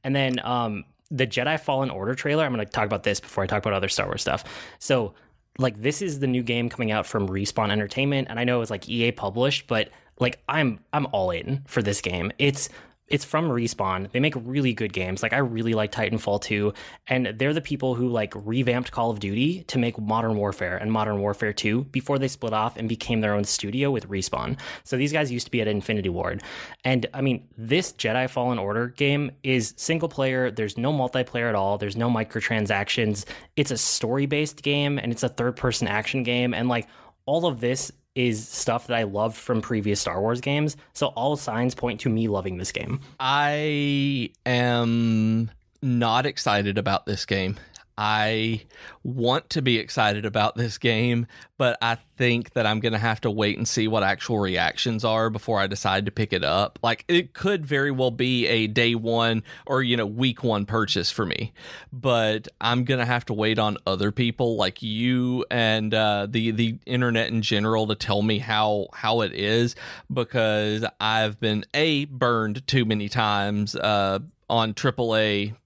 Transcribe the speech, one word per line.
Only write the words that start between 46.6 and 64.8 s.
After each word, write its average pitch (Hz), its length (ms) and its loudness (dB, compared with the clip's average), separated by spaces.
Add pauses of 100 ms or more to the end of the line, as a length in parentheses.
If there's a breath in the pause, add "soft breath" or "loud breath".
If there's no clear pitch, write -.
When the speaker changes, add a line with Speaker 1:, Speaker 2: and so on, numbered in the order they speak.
Speaker 2:
about 98 280 0
this 101 200 -4
game. 95 320 0 (380 loud breath)
I 110 640 0 (420 loud breath)
want 123 460 0
to 156 120 -2
be 123 160 4
excited 107 480 2
about 107 300 2
this 117 220 -4
game, 117 500 2 (300 loud breath)
but 127 220 2
I 117 160 0 (200)
think 120 380 2
that 113 120 2
I'm 107 140 2
gonna 113 180 0
have 110 220 0
to 117 100 0
wait 104 260 2
and 113 120 -2
see 110 180 0
what 110 160 2
actual 101 380 0
reactions 98 640 0
are 110 260 2
before 107 300 -2
I 98 80 2
decide 98 380 0
to 98 40 -2
pick - 220 -2
it 92 100 0
up. 87 400 0
Like, 120 240 0
it 170 280 2
could 190 300 -2
very 139 280 0
well 127 180 2
be 123 380 0
a 113 180 2
day 117 300 4
one 113 480 2 (200 loud breath)
or, 131 160 2
you 123 160 2
know, 113 100 0
week 117 360 0
one 104 240 2
purchase 101 460 0
for 110 120 -2
me, - 280 -4 (400 loud breath)
but 113 560 0 (120)
I'm 120 220 2
gonna 123 240 0
have 120 200 0
to 120 60 -4
wait 107 280 2
on 107 260 0
other 98 240 2
people 117 460 0
like 95 260 0